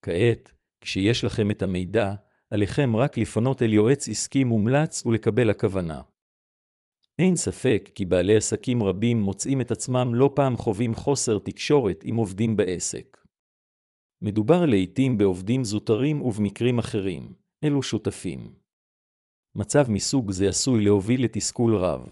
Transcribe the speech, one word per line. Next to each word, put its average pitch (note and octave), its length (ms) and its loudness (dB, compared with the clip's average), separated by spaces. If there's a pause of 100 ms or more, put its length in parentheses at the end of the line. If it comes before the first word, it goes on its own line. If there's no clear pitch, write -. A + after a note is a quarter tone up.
כעת, A2 500 -2 (280)
כשיש G2+ 440 -2
לכם G#2 260 0
את G#2 120 -4
המידע, F#2+ 520 -2 (360)
עליכם A2+ 460 0
רק C3+ 220 0
לפנות B2 440 0
אל A2+ 100 2
יועץ G#2+ 360 4
עסקי C3 360 -2
מומלץ B2 600 0
ולקבל A2+ 440 2
הכוונה. F#2 500 -2 (1160)
אין F3+ 180 4
ספק G#2+ 580 -2
כי G2 100 -4
בעלי F#2 320 4
עסקים A2+ 460 0
רבים G#2 380 0
מוצאים G#2+ 400 -2
את A#2+ 100 -4
עצמם B2 440 -2
לא C3+ 200 4
פעם C3+ 220 0
חווים A2+ 380 -2
חוסר B2 440 -2
תקשורת A2 680 0
עם A2 120 -4
עובדים A2 400 0
בעסק. F2+ 600 -4 (1040)
מדובר A2 440 2
לעתים A2+ 520 2
בעובדים G2 460 0
זוטרים A2+ 580 -2
ובמקרים G#2+ 560 -2
אחרים, G2 540 -6 (320)
אלו C#3+ 180 0
שותפים. C2 720 -8 (1000)
מצב A#2+ 360 2
מסוג G#2 400 -2
זה G2 180 0
עשוי A2 360 0
להוביל G#2 400 2
לתסכול A2+ 520 0
רב. D#2+ 360 -2